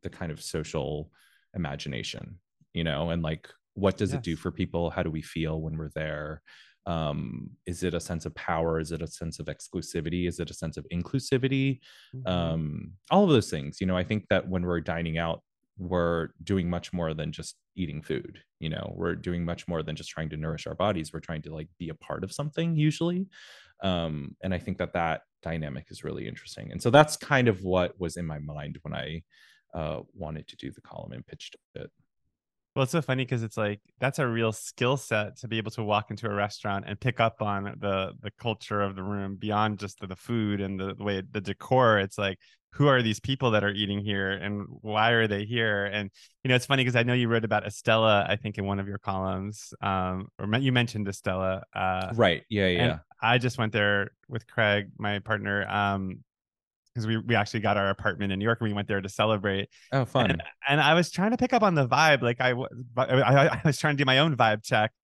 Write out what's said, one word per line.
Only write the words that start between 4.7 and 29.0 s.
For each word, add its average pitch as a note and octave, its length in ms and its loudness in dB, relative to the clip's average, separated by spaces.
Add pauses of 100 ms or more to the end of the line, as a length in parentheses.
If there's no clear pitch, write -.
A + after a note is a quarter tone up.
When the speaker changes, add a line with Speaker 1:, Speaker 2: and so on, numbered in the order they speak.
Speaker 1:
How F#2 120 -4
do E2+ 80 -2
we D#2 120 -6
feel D#2+ 380 -4
when D#2 160 -6
we're D#2 180 -8
there? D2+ 480 -8 (440)
Um, D#2+ 640 -4 (160)
is F2+ 160 -8
it F2 120 0
a E2+ 60 0
sense E2+ 260 -6
of D#2 80 -8
power? E2 460 -2
Is D#2+ 120 -6
it D#2+ 100 -6
a D#2+ 40 -8
sense E2 340 -10
of D#2 60 -8
exclusivity? E2+ 840 -6
Is E2+ 120 -6
it E2 100 -6
a - 40 -12
sense - 240 -8
of D2 140 -12
inclusivity? C3 880 -2 (340)
Speaker 2:
Mm-hmm. F2 420 0
Speaker 1:
Um, D#2 360 -6 (180)
all G3 140 6
of F#3 60 4
those A#2+ 200 6
things, D2 300 -6
you F#2+ 60 0
know, F#2 100 2
I F2+ 80 2
think G#2 260 -4
that F#2 180 2
when F#2 160 0
we're F2 160 0
dining E2 380 -4
out, E2 240 -2 (360)
we're F2 520 0 (120)
doing F2+ 280 0
much F2 220 -4
more E2+ 220 -2
than D#2 180 -6
just - 240 -12 (200)
eating D2+ 260 -6
food. - 400 -6 (180)
You D#2+ 100 -4
know, D#2+ 260 -8
we're F2+ 200 -2
doing F2 280 -4
much E2+ 240 -6
more E2 140 -2
than D#2 140 -6
just D#2+ 140 -12
trying D#2+ 200 -6
to D#2 80 -10
nourish D#2 280 -6
our D#2+ 80 -8
bodies. F2+ 380 -2
We're D#2+ 80 -10
trying D#2 220 -10
to, D#2 120 -14
like, D#2 140 -10 (100)
be E2 120 -8
a D#2 40 -10
part - 300 -8
of G2 80 -10
something D#3+ 440 -4
usually. E3 520 0 (540)
Um, E2 600 -2
and F#2+ 120 -2
I F2 40 -2
think F2+ 200 -6
that E2+ 160 -4
that D#2+ 280 0 (200)
dynamic D2+ 480 -6
is - 140 -18
really C#2+ 240 -6
interesting. - 440 -14
And - 100 -8
so A#2+ 80 2
that's D3 280 8
kind B2+ 300 4
of F#2+ 160 2
what F2+ 360 2
was E2+ 160 -4
in F2 100 -6
my D#2 120 -6
mind D2 440 -10
when D#2 120 -8
I, D2 280 -8 (520)